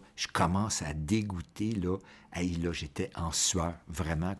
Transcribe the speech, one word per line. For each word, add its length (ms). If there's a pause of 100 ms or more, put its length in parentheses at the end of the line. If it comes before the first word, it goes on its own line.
(160)
je 160
commence 520
à 100
dégoûter, 800
là. 240 (360)
Hey, 240
là, 140
j'étais 440
en 160
sueur, 420 (140)
vraiment, 520